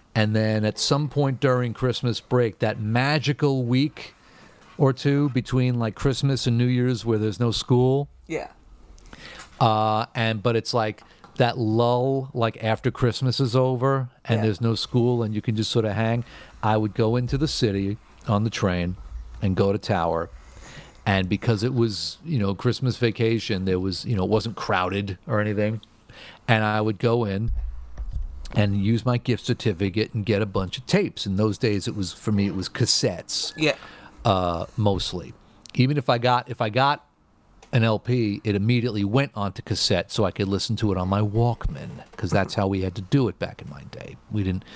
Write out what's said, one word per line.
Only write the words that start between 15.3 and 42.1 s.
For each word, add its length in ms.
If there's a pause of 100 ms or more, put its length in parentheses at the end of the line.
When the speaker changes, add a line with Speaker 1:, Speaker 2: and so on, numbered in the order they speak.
Speaker 1:
you 80
can 140
just 140
sort 140
of 80
hang. 320 (380)
I 140
would 180
go 220
into 200
the 120
city 500 (300)
on 160
the 60
train 460 (460)
and 140
go 160
to 60
Tower. 520 (760)
And 220
because 340
it 120
was, 500
you 140
know, 160
Christmas 420
vacation, 720
there 140
was, 240
you 120
know, 80
it 60
wasn't 260
crowded 720
or 140
anything. 400 (680)
And 160
I 160
would 180
go 260
in 260 (1040)
and 280
use 240
my 120
gift 260
certificate 680
and 120
get 160
a 40
bunch 320
of 80
tapes. 400
In 100
those 220
days, 300
it 60
was, 180
for 200
me, 140
it 80
was 140
cassettes. 880
Speaker 2:
Yeah. 200 (480)
Speaker 1:
Uh, 420 (100)
mostly. 560 (420)
Even 220
if 140
I 80
got, 320
if 100
I 80
got 380 (640)
an 100
L 160
P, 460
it 100
immediately 480
went 320
onto 280
cassette 500
so 120
I 60
could 180
listen 280
to 160
it 60
on 100
my 140
Walkman, 840 (120)